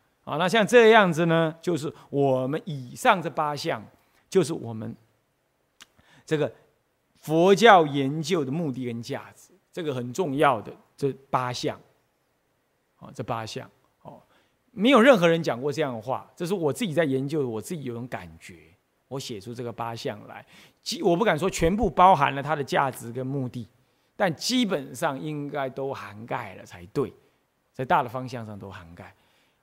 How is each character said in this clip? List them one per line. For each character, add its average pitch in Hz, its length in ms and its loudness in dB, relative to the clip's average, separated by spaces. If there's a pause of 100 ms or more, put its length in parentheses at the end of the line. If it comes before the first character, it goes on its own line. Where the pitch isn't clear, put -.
(240)
啊， 139 140 -8
那 175 100 0
像 214 180 2
这 226 260 8
样 208 200 8
子 160 140 2
呢， 165 360 4
就 175 140 -2
是 147 180 -6 (160)
我 135 380 2
们 147 160 -4
以 135 320 -10
上 202 260 2
这 160 80 -6
八 151 240 -2
项， 135 320 -6 (440)
就 190 120 2
是 147 120 -2
我 117 200 -10
们 110 220 -10 (1300)
这 156 120 -2
个 147 140 -2 (680)
佛 170 360 4
教 196 320 8
研 143 360 -2
究 160 220 -2
的 131 60 -6
目 156 220 -4
的 127 140 -8
跟 117 160 -6
价 113 340 -10
值， - 160 -20 (200)
这 180 120 -10
个 147 100 -4
很 123 200 -6
重 160 200 -2
要 135 280 4
的 107 120 -14 (220)
这 139 160 -2 (180)
八 127 220 -2
项。 120 280 -6 (1200)
啊， - 140 -20
这 131 80 -14
八 113 240 -6
项， 117 240 -12 (340)
哦， - 180 -20 (500)
没 220 200 2
有 240 100 8
任 247 180 8
何 170 80 4
人 165 160 2
讲 127 180 -4
过 143 80 -4
这 143 120 -4
样 139 120 -2
的 113 80 -10
话， 110 360 -8
这 175 80 -8
是 170 80 -4
我 165 180 0
自 220 160 -4
己 156 60 -6
在 165 100 2
研 135 240 -2
究， 143 180 -2
我 110 160 -6
自 175 140 -10
己 147 80 -10
有 123 100 -8
种 117 140 -10
感 92 320 -12
觉， 85 220 -20 (480)
我 135 100 -8
写 117 220 -12
出 117 120 -12
这 120 80 -12
个 120 100 -8
八 117 220 -8
项 113 320 -10
来。 113 200 -18 (360)
基-， - 220 -10
我 170 140 4
不 214 80 2
敢 180 120 2
说 175 120 0
全 170 260 0
部 208 140 0
包 180 260 6
含 135 180 0
了 139 80 -6
它 147 140 -4
的 147 80 -4
价 143 260 0
值 117 220 -12
跟 127 160 -8
目 135 220 -4
的， 117 180 -12 (480)
但 185 180 0
基 247 320 0
本 165 300 -4
上 139 240 -4
应 151 300 -8
该 139 200 -4
都 135 240 -6
涵 104 320 -14
盖 120 300 -8
了 98 100 -20
才 87 220 -18
对， 120 260 -4 (600)
在 131 100 -8
大 156 180 2
的 123 60 -4
方 127 200 -8
向 117 180 -10
上 107 120 -14
都 101 120 -14
涵 95 260 -18
盖。 90 180 -20 (500)